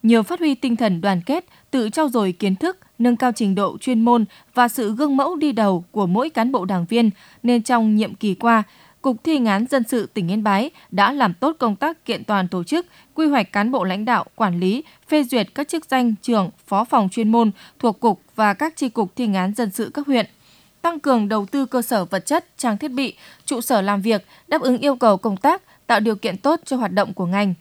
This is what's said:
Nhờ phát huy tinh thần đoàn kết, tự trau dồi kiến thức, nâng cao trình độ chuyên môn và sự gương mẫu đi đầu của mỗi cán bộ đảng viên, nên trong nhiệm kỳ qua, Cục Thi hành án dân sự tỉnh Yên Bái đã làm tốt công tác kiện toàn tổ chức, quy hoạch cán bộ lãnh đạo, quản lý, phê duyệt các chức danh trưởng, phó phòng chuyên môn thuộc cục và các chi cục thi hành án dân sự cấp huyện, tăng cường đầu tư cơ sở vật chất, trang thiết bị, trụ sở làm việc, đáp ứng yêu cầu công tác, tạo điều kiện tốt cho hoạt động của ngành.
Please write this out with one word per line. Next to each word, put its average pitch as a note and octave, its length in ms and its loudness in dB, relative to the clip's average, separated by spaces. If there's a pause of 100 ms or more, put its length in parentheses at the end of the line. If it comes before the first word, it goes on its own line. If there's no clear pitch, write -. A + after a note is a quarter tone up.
Nhờ A3+ 200 6
phát E4+ 160 -6
huy D4+ 160 2
tinh A#3+ 200 -2
thần G3+ 260 0
đoàn F#3+ 240 0
kết, E4 200 -4 (260)
tự A#3 180 0
trau D4+ 200 0
dồi A3 220 0
kiến F#3+ 240 0
thức, F4 220 -4 (220)
nâng A#3+ 180 4
cao B3 180 0
trình G3 200 0
độ G3 220 -2
chuyên A#3 280 0
môn A#3 200 4 (280)
và A#3+ 140 4
sự A3+ 280 -4
gương C#4 220 0
mẫu D4 180 0
đi D4+ 160 0
đầu G3+ 400 0
của G3+ 160 -2
mỗi A3+ 220 0
cán B3 220 0
bộ G#3+ 140 -2
đảng F#3 200 -2
viên, A3+ 240 4 (340)
nên A#3+ 200 2
trong A3+ 320 2
nhiệm G#3+ 200 0
kỳ G3+ 200 -2
qua, A3+ 280 2 (380)
Cục B3 220 -2
Thi D#4+ 100 0
hành C4 120 2
án G#3 240 0
dân C4 180 0
sự A#3 180 -2
tỉnh - 260 -4
Yên G#3+ 120 -2
Bái G#3+ 280 0 (200)
đã G3+ 200 2
làm B3+ 220 0
tốt D#4 260 -2
công A3+ 160 0
tác D#4 300 -6
kiện A3+ 180 -6
toàn G3 240 -2
tổ F3 160 -4
chức, E4 220 -2 (300)
quy D#4+ 120 2
hoạch C4+ 240 0
cán G#3 200 0
bộ B3+ 120 0
lãnh F#3+ 220 -2
đạo, A3+ 200 0 (100)
quản F3 240 0
lý, G3+ 240 0 (240)
phê D4+ 160 2
duyệt A#3+ 320 -2
các D4 120 -6
chức E4 180 -6
danh B3 360 0
trưởng, G#3 280 0 (180)
phó G3+ 160 0
phòng A#3 260 2
chuyên A3 220 0
môn A3+ 200 4 (280)
thuộc A3+ 200 -2
cục A3 220 0 (140)
và G#3 180 2
các D4+ 220 -4
chi C4+ 140 -4
cục G#3+ 260 -4
thi B3 100 -4
hành G#3 100 0
án F#3+ 180 -2
dân G#3+ 180 -4
sự A3+ 180 -6
cấp D4 180 -8
huyện, B3 180 2 (560)
tăng E4+ 180 -4
cường A#3 300 0
đầu G#3+ 160 -2
tư C4+ 200 -2
cơ B3+ 160 -2
sở A3 240 -2
vật F3+ 200 -6
chất, D#4 200 -2 (120)
trang A3 200 -2
thiết D4+ 140 -8
bị, B3+ 240 -4 (300)
trụ B3 160 -4
sở A3+ 200 0
làm G3 200 0
việc, G#3 240 0 (220)
đáp D4+ 140 0
ứng B3 160 2
yêu C4+ 180 0
cầu A3+ 220 4
công G3 200 -4
tác, E4 240 2 (260)
tạo A3+ 120 2
điều G#3+ 160 0
kiện G3+ 220 -6
tốt D#4+ 280 0
cho C4 120 -4
hoạt A3 140 -2
động G3 220 -2
của F#3 120 -4
ngành. G3 360 0